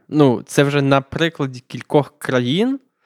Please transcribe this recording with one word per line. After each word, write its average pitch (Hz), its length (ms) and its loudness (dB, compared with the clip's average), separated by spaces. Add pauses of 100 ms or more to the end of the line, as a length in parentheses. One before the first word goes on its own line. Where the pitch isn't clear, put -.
Ну, 139 380 2
це - 180 0
вже 143 180 0
на 139 180 2
прикладі 143 680 -6
кількох - 520 -4
країн 156 600 -2 (260)